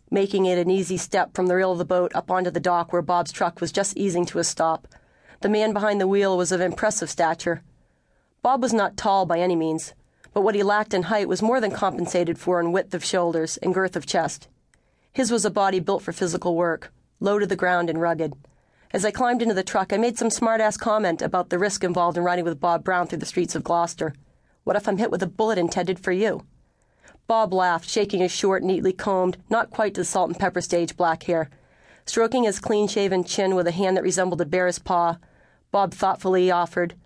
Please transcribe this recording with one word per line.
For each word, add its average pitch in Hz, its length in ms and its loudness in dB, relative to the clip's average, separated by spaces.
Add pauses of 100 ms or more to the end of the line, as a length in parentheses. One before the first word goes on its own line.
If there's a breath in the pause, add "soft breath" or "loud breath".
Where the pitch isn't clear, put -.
(100)
making 196 360 2
it 180 120 2
an 175 120 2
easy 185 260 0
step - 360 -2
from 180 140 0
the 180 80 2
rail 185 160 2
of 175 80 0
the 175 60 -2
boat 180 280 0
up - 160 -4
onto 185 220 0
the 196 80 -2
dock 175 340 0
where 175 100 0
Bob's 175 280 0
truck 175 300 -4
was 170 100 -4
just - 260 -2
easing 180 300 0
to 170 140 -4
a 170 40 0
stop. 160 440 -2 (540 soft breath)
The - 60 0
man 214 240 2
behind 208 280 0
the 190 80 2
wheel 196 280 2
was 180 140 0
of 180 100 0
impressive 170 480 -2
stature. 165 540 -2 (800)
Bob 247 200 2
was 247 100 0
not 202 240 0
tall 196 300 2
by 170 140 2
any 180 160 2
means, 160 360 -2 (400 soft breath)
but 147 100 0
what 214 120 2
he 208 80 2
lacked 208 320 0
in 180 100 0
height 202 220 0
was 185 160 -2
more 240 180 2
than 214 120 -2
compensated 175 640 -2
for 180 220 0
in 170 100 0
width 185 240 -2
of 170 100 -6
shoulders 165 520 -2
and 185 180 -2
girth 185 220 0
of 160 100 -8
chest. - 400 -2 (640)
His 233 200 0
was 226 120 0
a 208 60 0
body 196 300 2
built 196 200 0
for - 120 -8
physical 175 420 -2
work, 165 380 -2 (260)
low 202 220 2
to 208 60 0
the 185 100 -2
ground 180 340 0
and 160 100 -2
rugged. 160 340 0 (580 soft breath)
As 185 120 -2
I 214 60 0
climbed 240 320 0
into 233 120 -2
the 185 100 -2
truck, 196 280 -2
I 202 40 0
made 233 200 0
some 226 140 0
smart-ass 220 460 0
comment 208 460 0
about 175 280 -2
the 180 80 0
risk 196 240 -2
involved 175 340 0
in 175 60 0
riding 180 220 0
with 160 160 -4
Bob 170 240 2
Brown 180 240 0
through 170 100 -6
the 170 80 -6
streets 175 300 -2
of 143 80 -6
Gloucester. 170 500 -2 (480 soft breath)
"What 185 140 0
if 202 100 -2
I'm 196 120 0
hit 226 120 0
with 185 140 -2
a - 20 -4
bullet 214 320 0
intended 175 400 -2
for - 140 -2
you?" 196 300 0 (840 soft breath)
Bob 220 260 2
laughed, 180 380 2
shaking 202 300 0
his 180 100 2
short, 196 320 0
neatly 185 300 2
combed, 185 460 0 (120)
not 226 200 0
quite 208 240 -2
to 180 80 -4
the - 20 -2
salt 180 240 0
and 170 100 -6
pepper 180 220 0
stage 170 360 -2
black 165 280 0
hair. 160 260 0 (540 soft breath)
Stroking 226 400 2
his 208 160 0
clean-shaven 202 640 0
chin 190 320 0
with 175 100 2
a 170 60 0
hand 185 240 2
that 180 80 0
resembled 180 360 0
a 170 60 -2
bear's 180 320 0
paw, 170 380 0 (560 soft breath)
Bob 196 200 2
thoughtfully 185 560 2
offered, 175 460 0 (120)